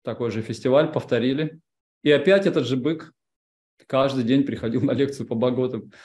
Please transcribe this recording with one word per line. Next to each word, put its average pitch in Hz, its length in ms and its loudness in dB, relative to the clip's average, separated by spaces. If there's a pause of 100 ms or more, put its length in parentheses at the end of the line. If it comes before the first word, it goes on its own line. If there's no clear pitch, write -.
такой 117 280 -6
же 107 120 -4
фестиваль 135 500 2
повторили. 135 680 -2 (420)
И 147 80 2
опять 185 360 4
этот 160 200 0
же 131 100 -2
бык 147 360 -4 (720)
каждый 131 380 0
день 135 200 2
приходил 113 380 -4
на 139 100 0
лекцию 135 340 -2
по - 80 -6
Бхагаватам. 123 580 -2 (120)